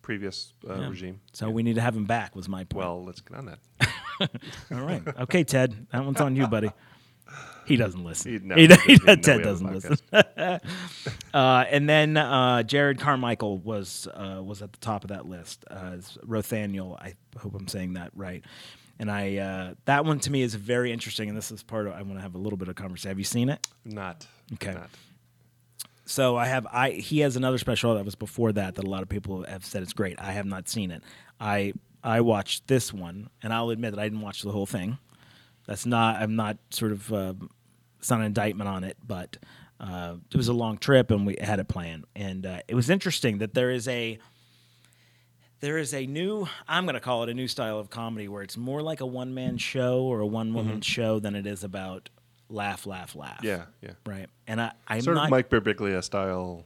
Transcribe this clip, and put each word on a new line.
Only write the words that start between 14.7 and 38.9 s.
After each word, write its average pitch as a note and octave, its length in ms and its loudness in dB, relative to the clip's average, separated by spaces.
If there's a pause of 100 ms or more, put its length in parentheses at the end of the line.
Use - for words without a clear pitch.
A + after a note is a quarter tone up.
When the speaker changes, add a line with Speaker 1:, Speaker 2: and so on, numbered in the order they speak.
Speaker 2:
the - 80 -20
top G#2 240 -4
of F#2+ 60 -12
that E2 160 -10
list. E2+ 440 -14
Uh, F#2 240 -12
it's F2+ 300 -16
Rothaniel. G2+ 760 -4
I F#2 140 -14 (240)
hope G2 160 -10
I'm F#2+ 140 -10
saying F#2 240 -6
that F2 240 -10
right. F#2 260 -12 (560)
And G#2+ 120 -6
I, G2 260 -4
uh, F#2 380 -6 (100)
that C#3 200 2
one D#3 160 2
to - 120 -4
me C3+ 100 2
is A2 140 -2
very A#2+ 360 -2
interesting, A2 360 -6
and G#2+ 100 -6
this G#2+ 140 -10
is G#2 100 -16
part G#2+ 240 -6
of, F#2+ 80 -8
I G2 80 -12
wanna F#2+ 180 -10
have F#2 140 -12
a F2+ 40 -10
little G#2 180 -4
bit F2+ 120 -6
of F2+ 60 -10
conversation. F#2+ 360 -10
Have F#2+ 80 -4
you G2 60 -4
seen A#2+ 240 2
it? - 160 -4 (200)
Speaker 1:
Not. F#2+ 420 -12 (280)
Speaker 2:
Okay. G2 200 -8
Speaker 1:
Not. E2 160 -14 (1120)
Speaker 2:
So B2+ 320 2
I A#2+ 100 2
have, B2+ 260 -2
I, B2 180 2
he D3 300 -2
has C3+ 160 2
another C3 220 2
special A#2 360 2
that G2+ 100 0
was G2+ 120 -8
before A2+ 360 0
that F#2+ 220 -2
that G2 100 -6
a F#2+ 60 -4
lot F#2+ 120 -4
of F#2 60 -10
people F#2+ 360 -6
have F#2 200 -12
said F#2+ 200 -8
it's F2+ 80 -12
great. F#2 280 -4
I G2 120 -8
have G2+ 140 -4
not F#2 220 -8
seen G2 220 -4
it. E2 140 -14 (360)
I, G2+ 320 0 (300)
I A#2 200 2
watched G#2+ 440 0
this C3 260 2
one, F#2+ 380 -12 (100)
and A2+ 140 -6
I'll A#2 160 0
admit A2+ 240 -4
that G2+ 60 -8
I G#2+ 40 -2
didn't G#2+ 180 -4
watch G2+ 200 -10
the G2+ 80 -6
whole G2+ 160 -2
thing. G#2+ 320 -4 (680)
That's G#2 200 -8
not, A2+ 340 4
I'm A2 140 -2
not G#2+ 220 -2 (140)
sort A2 200 -2
of, G#2+ 220 -6
uh, F#2+ 220 -4 (640)
it's - 100 -6
not A#2 100 2
an G#2+ 60 0
indictment G#2 420 -2
on F#2 140 -6
it, F#2 140 -10 (100)